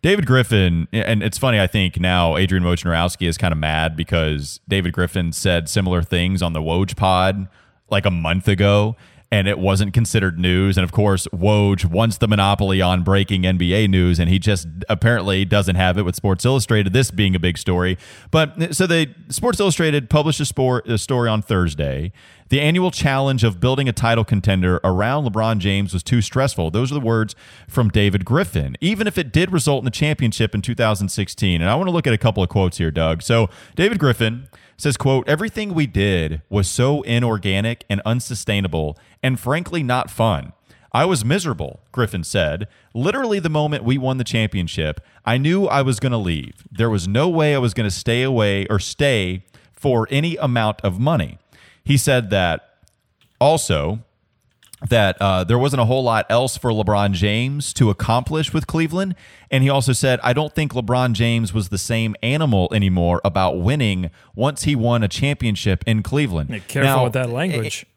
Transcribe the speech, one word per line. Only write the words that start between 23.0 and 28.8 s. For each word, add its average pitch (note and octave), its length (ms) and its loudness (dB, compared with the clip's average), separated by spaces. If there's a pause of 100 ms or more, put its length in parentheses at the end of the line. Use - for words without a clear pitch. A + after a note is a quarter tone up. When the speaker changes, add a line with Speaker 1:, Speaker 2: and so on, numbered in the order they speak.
Speaker 1:
of G2+ 160 0
building C3 300 0
a - 20 -2
title A#2 320 0
contender F#2 600 0
around G#2+ 420 0
LeBron A2 320 0
James G2 360 -2
was F2+ 100 -4
too B2 180 2
stressful." B2 480 -2
Those A#2+ 220 -2
are C#3+ 40 -4
the D3 40 -2
words A2+ 360 0 (320)
from A2+ 220 2
David G2+ 360 2
Griffin, F2 560 0